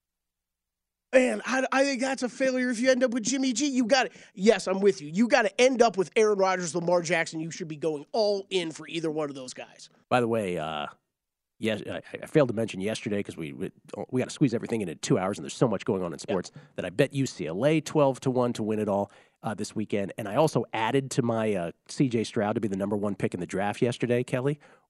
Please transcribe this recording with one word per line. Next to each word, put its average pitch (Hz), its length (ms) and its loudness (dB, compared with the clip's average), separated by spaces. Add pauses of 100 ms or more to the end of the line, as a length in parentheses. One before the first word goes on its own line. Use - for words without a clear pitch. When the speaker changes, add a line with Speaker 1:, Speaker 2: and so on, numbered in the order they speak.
(1120)
Speaker 1:
man, 247 320 4
I, 262 260 -2
I 269 120 4
think 277 180 0
that's 262 220 -2
a 240 60 -2
failure 254 400 0
if 226 100 -2
you 254 100 2
end 254 140 6
up 254 80 4
with 233 120 -2
Jimmy 262 300 0
G. 294 140 0
You 254 180 2
got, 247 240 4 (240)
yes, 196 340 4
I'm 190 120 0
with 196 220 4
you. 147 80 -12
You 202 180 2
gotta 233 320 4
end 254 220 6
up 220 160 4
with 180 180 -2
Aaron 214 220 4
Rodgers, 185 380 2
Lamar 175 260 2
Jackson. 165 380 0
You 160 120 -6
should 175 160 -8
be 156 80 -8
going 147 360 -4
all 202 380 2
in 175 220 0
for 151 160 -14
either 160 240 -4
one 151 180 -4
of 139 60 -10
those 127 180 -12
guys. - 360 -18 (200)
Speaker 2:
By 123 120 4
the 117 60 2
way, 104 300 0
uh, 78 300 -4 (720)
yes, 110 300 -2
I, 92 120 -8 (200)
I - 60 -14
failed 139 220 4
to 110 60 -2
mention 104 260 -4
yesterday 104 420 -4
'cause - 140 -12
we, 78 160 -8
we, 64 180 -8 (380)
we 127 120 -2
gotta - 100 -4
squeeze 123 220 2
everything 113 280 -2
into 82 140 -4
two - 220 0
hours, 95 200 -2
and 80 60 -10
there's 69 120 -10
so 139 120 2
much 101 180 -2
going 95 160 0
on 87 60 -4
in 80 60 -6
Speaker 1:
Yep. 69 80 -12
Speaker 2:
sports 90 300 -4 (240)
that 85 100 -6
I 90 40 -4
bet 131 240 0
U 135 120 0
C 90 220 -8
L 92 180 -2
A 156 160 2
twelve 139 400 0
to 135 100 -2
one 120 220 0
to 110 100 -6
win 107 160 -2
it 107 80 -2
all, 101 240 0 (320)
uh, 113 100 -4
this 104 220 -10
weekend. 101 420 -4
And 104 120 -8
I 101 60 -4
also 143 380 2
added 123 380 0
to 139 100 -2
my, 113 340 0
uh, 85 160 -4 (180)
C 143 180 2
J 113 160 0
Stroud 107 320 -2
to 113 60 -2
be 113 80 -2
the 95 80 -4
number 101 180 -2
one 101 200 -2
pick - 180 -4
in 92 80 -6
the 85 40 -6
draft 101 360 -4
yesterday, 120 420 0
Kelly. 139 360 -2 (300)